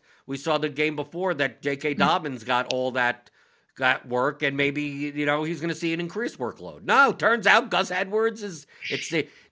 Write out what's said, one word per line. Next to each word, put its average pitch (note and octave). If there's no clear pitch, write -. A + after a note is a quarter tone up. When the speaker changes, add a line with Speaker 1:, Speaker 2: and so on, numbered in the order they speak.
Speaker 1:
we C3+
saw D3+
the D3+
game D3+
before F3
that C3
J C#3+
K D3
Speaker 2:
Mm. -
Speaker 1:
Dobbins D3
got B2
all B2+
that B2
got C3
work C3
and C#3
maybe, C#3+
you D3
know, D3+
he's D#3+
gonna E3
see E3
an E3
increased F#3+
workload. F2
No, A#3
turns G#3+
out G#3
Gus F3+
Edwards G#3
is, E3+
it's -
the, D#3+